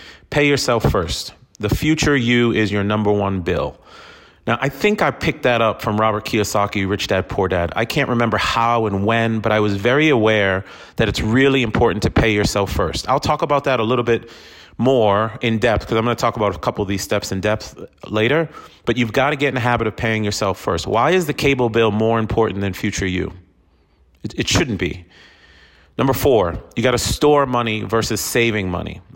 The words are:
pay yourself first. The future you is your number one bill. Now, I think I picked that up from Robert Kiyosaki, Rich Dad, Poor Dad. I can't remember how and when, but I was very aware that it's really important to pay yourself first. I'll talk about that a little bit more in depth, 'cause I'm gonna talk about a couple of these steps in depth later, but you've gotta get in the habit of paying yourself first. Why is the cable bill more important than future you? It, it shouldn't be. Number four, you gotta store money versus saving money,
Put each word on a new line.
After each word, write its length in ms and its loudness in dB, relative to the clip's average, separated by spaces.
pay 160 2
yourself 340 0
first. 540 -2
The 100 -2
future 480 2
you 340 2
is 200 0
your 120 0
number 280 0
one 300 0
bill. 380 -4
Now, 120 0
I 100 -2
think 340 0
I 80 2
picked 320 -6
that 180 2
up 220 0
from 160 0
Robert 260 0
Kiyosaki, 640 0
Rich 160 -2
Dad, 240 -2
Poor 180 0
Dad. 280 0
I 100 -2
can't 240 -2
remember 280 0
how 500 0
and 180 -2
when, 360 0
but 100 0
I 80 2
was 160 0
very 340 2
aware 560 2
that 120 0
it's 140 -4
really 400 4
important 400 0
to 80 0
pay 240 2
yourself 380 0
first. 360 -2
I'll 120 2
talk 240 -2
about 220 0
that 140 0
a 40 0
little 220 0
bit 260 0
more 600 4
in 180 0
depth, 260 2
'cause 120 0
I'm 80 0
gonna 100 0
talk 220 -2
about 180 0
a 20 -14
couple 240 -4
of 60 -2
these 140 -4
steps 320 -4
in 80 -4
depth 360 -4
later, 400 0
but 100 0
you've 160 0
gotta 240 0
get 140 0
in 60 -4
the 40 -2
habit 280 0
of 100 -6
paying 260 -2
yourself 340 -2
first. 300 -4
Why 240 2
is 140 0
the 80 -4
cable 340 0
bill 240 2
more 260 2
important 440 -2
than 100 -2
future 340 -4
you? 280 -4
It, 140 -10
it 100 -2
shouldn't 320 0
be. 240 -6
Number 160 0
four, 500 2
you 40 -2
gotta 160 2
store 480 4
money 360 -2
versus 400 -2
saving 500 0
money, 300 -8